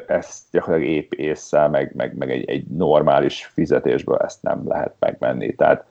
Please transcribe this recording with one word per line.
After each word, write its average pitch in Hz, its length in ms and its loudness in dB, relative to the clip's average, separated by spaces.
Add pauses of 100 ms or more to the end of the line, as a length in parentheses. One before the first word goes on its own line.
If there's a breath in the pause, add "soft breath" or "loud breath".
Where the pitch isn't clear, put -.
ezt - 440 -4
gyakorlatilag 82 440 0
épp 76 180 -2
ésszel, 73 560 0
meg, 73 260 0
meg, 62 220 -6
meg 65 140 -6
egy, 64 140 -2
egy - 220 -4
normális 76 800 2
fizetésből 67 720 0
ezt - 260 -2
nem - 260 -4
lehet - 300 -4
megvenni. - 560 -2
Tehát 73 360 4